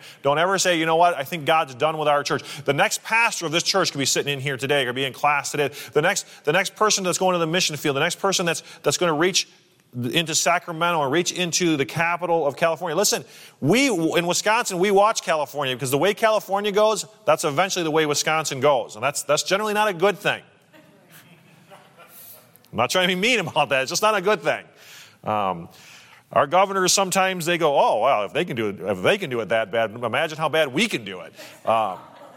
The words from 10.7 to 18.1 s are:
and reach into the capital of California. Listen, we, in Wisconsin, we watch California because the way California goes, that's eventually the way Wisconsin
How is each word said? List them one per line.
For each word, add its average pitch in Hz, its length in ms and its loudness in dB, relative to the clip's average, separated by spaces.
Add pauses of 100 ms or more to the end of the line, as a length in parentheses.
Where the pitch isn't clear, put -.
and 131 80 0
reach 170 200 0
into 170 460 0
the 135 80 0
capital 165 600 -2
of 135 100 -2
California. 165 380 0
Listen, 202 280 0 (380)
we, 226 260 4
in 170 380 0
Wisconsin, 196 540 0
we 202 100 2
watch 202 320 4
California 143 540 -2
because 123 160 -4
the 143 80 2
way 196 160 2
California 208 560 0
goes, 208 340 2 (180)
that's 156 200 2
eventually 175 400 0
the 160 80 -2
way 160 160 2
Wisconsin 147 540 -2